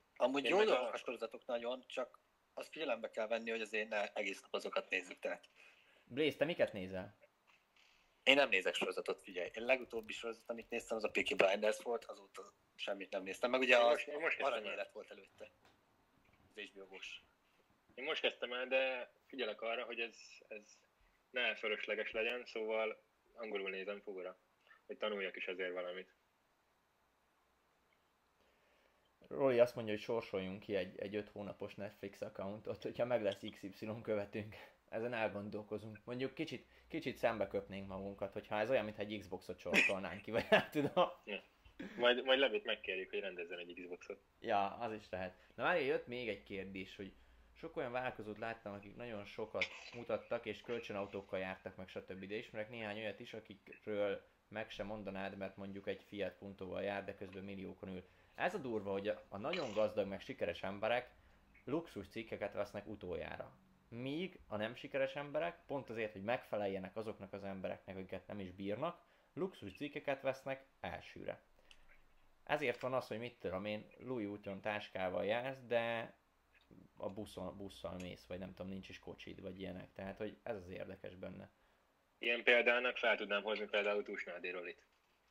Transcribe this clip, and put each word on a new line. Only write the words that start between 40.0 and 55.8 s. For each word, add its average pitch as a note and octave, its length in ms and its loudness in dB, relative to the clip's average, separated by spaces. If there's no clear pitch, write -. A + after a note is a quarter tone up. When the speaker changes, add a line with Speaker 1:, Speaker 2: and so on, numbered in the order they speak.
Speaker 3:
ki, - 80 -8
vagy A2 200 2
nem - 200 6
tudom. D3+ 380 4
Speaker 2:
Ja. G2+ 180 -6
Majd, B2 280 6
majd C3 140 8
Levit B2+ 260 4
megkérjük, F#2+ 460 -2
hogy G2+ 100 -2
rendezzen F2+ 380 -6
egy F2 240 -10
Xboxot. F2 380 -10
Speaker 3:
Ja, G2+ 380 2
az A2+ 140 -4
is G#2 180 -8
lehet. F#2 260 -4
Na - 80 -4
várj, D#3 220 4
jött D3+ 220 2
még B2 220 -4
egy G2+ 140 -4
kérdés, F#2+ 540 -6
hogy G2 160 -10
sok E3 220 -10
olyan C3+ 160 -2
vállalkozót A#2+ 460 -4
láttam, A2 340 -6
akik G2+ 240 -12
nagyon A2+ 280 -6
sokat G2+ 400 -2
mutattak, A#2 520 -2
és G#2 140 -6
kölcsönautókkal G2+ 760 -4
jártak F#2 380 -4
meg, F#2 120 -10
stb. F#2+ 360 -8
De G2 100 -6
ismerek A2 340 -4
néhány A2 300 -4
olyat G#2+ 220 -4
is, A#2+ 140 -12
akikről G#2 880 -2
meg G#2+ 220 -4
sem G2+ 160 -4
mondanád, G2 500 -4
mert F#2+ 200 -4
mondjuk G2 320 -6